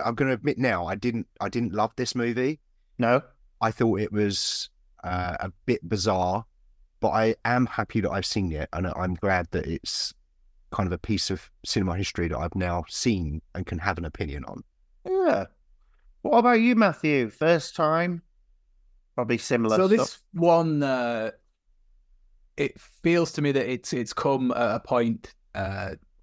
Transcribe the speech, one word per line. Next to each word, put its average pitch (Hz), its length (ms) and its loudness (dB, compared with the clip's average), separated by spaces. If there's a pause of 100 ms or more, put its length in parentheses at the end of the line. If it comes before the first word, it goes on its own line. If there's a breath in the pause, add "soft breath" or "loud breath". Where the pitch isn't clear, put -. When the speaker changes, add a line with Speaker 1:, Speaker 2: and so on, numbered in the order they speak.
Speaker 1:
I'm 117 100 -2
gonna 135 180 0
admit 123 260 -2
now, 101 280 0
I 92 100 -4
didn't, 113 300 -2 (140)
I 101 80 -2
didn't 117 240 -2
love 107 240 0
this 127 180 -4
movie. 123 460 -2 (380)
Speaker 2:
No? 123 240 4 (380)
Speaker 1:
I 113 100 0
thought 110 300 2
it 107 120 -4
was, 104 560 -2 (340)
uh, 90 380 -4
a 90 120 -6 (140)
bit 120 220 0
bizarre, 95 560 2 (560)
but 113 100 2
I 110 240 4 (100)
am 120 220 2
happy - 340 -2
that 95 100 0
I've 95 160 -4
seen 92 260 -2
it, 76 200 -6
and 90 140 -2
I'm 90 280 -4
glad 90 360 0
that - 160 -4
it's - 480 -6 (560)
kind 98 160 -2
of 85 60 -2
a 87 60 -4
piece - 320 -2
of - 200 -8 (140)
cinema 92 320 -2
history 90 320 -4
that 78 100 -4
I've 82 160 -6
now 87 340 -2
seen 82 540 -2 (120)
and 90 120 -6
can 90 120 -6
have 87 200 -4
an 85 60 -4
opinion 73 420 -8
on. - 160 -16 (460)
Speaker 2:
Yeah. 359 360 0 (800)
What 226 160 4
about 240 220 4
you, 240 140 4
Matthew? 151 540 2
First 160 480 2
time? 170 460 0 (920)
Probably 120 240 0
similar 113 380 2
Speaker 3:
So 190 120 4
Speaker 2:
stuff. 214 100 6
Speaker 3:
this - 200 -2 (140)
one, 165 500 4
uh, 120 480 -2 (1300)
it - 220 -4
feels 170 540 0
to 151 100 -2
me 143 100 2
that 131 180 0
it's, 123 240 -6
it's 123 180 -4
come 131 380 0
at 117 260 0
a 113 40 -4
point, 117 520 0 (220)
uh, 95 400 -6 (280)